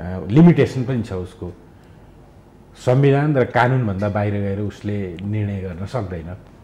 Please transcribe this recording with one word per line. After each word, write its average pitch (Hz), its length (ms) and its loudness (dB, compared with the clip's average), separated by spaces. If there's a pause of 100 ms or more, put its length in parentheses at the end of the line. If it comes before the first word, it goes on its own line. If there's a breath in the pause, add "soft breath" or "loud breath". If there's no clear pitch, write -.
(280)
limitation 139 560 6
पनि 117 200 -4
छ 95 100 -10
उसको। 90 400 -10 (1300 loud breath)
संविधान 139 520 4
र 123 60 4
कानुनभन्दा 113 680 0
बाहिर 104 240 -2
गएर 101 260 -4
उसले 101 640 -6
निर्णय 101 380 -4
गर्न 92 240 -10
सक्दैन। 90 480 -8 (300)